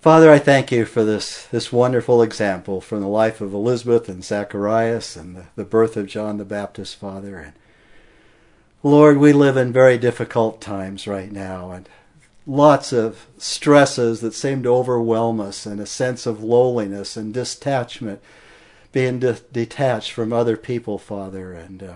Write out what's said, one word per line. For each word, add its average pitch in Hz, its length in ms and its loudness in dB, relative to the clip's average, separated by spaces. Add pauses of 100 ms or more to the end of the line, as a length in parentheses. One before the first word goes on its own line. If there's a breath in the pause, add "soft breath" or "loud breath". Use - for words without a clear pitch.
Father, 160 300 8
I 143 80 10
thank 139 320 2
you 117 140 0
for 113 200 -2
this, - 400 -4
this - 260 -6
wonderful 123 520 2
example 98 580 -4
from 107 200 -8
the 98 60 -6
life 107 320 0
of 98 140 -10
Elizabeth 117 560 0
and 90 140 -14
Zacharias 107 920 -4
and 90 200 -18
the, 90 100 -20 (100)
the 107 80 -10
birth 113 320 0
of 101 120 -6
John 107 320 -8
the 104 40 -10
Baptist, 101 520 -12
Father. 98 420 -14
And 78 160 -20 (1300 soft breath)
Lord, 147 380 6
we 147 120 8
live 139 260 4
in 123 140 0
very 127 280 6
difficult 117 600 -2
times 98 460 -10
right 101 260 -8
now, 95 380 -12
and 90 180 -16 (600 soft breath)
lots 143 440 4
of 113 360 -2 (100)
stresses 131 840 2
that 113 120 -6
seem 139 300 -4
to 120 100 2
overwhelm 117 680 0
us, 98 280 -10
and 104 120 -10
a 101 60 -10
sense 127 400 -6
of 110 180 -6
loneliness 110 720 0
and 107 160 -10
detachment, 120 880 -6 (680 soft breath)
being 127 280 -2
de-, 120 180 0 (140)
detached 117 640 -4
from 113 200 -6
other 117 240 0
people, 113 400 -8
Father, 95 560 -14
and, 90 300 -18
uh, 92 120 -16